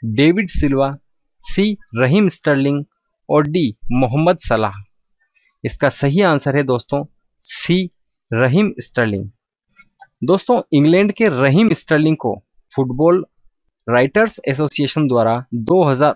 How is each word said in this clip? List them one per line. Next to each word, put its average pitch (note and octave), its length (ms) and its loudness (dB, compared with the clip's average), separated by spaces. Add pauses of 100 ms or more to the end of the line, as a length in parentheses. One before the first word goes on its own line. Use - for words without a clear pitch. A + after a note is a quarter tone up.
डेविड D#3+ 440 0
सिल्वा, C#3 460 -2 (460)
सी G3+ 360 -2 (180)
रहीम C#3+ 340 2
स्टर्लिंग C#3+ 540 -2 (460)
और D3 180 2
डी D3+ 280 -2 (180)
मोहम्मद C#3+ 460 0
सलाह। G#2 440 -4 (800)
इसका C3 280 -2
सही C#3+ 320 0
आंसर C#3+ 320 0
है D3 100 0
दोस्तों C3 380 -4 (380)
सी F3+ 480 -2 (420)
रहीम C3 500 0
स्टर्लिंग। G2+ 480 -4 (960)
दोस्तों G3 360 2 (120)
इंग्लैंड E3+ 400 4
के A3+ 180 0
रहीम C#3+ 440 2
स्टर्लिंग D#3 420 0
को G#2 180 -4 (380)
फुटबॉल D3+ 520 0 (600)
राइटर्स C#3 600 0
एसोसिएशन C#3+ 600 -2
द्वारा A2+ 260 2 (200)
दो C#3 300 2
हज़ार C#3 320 2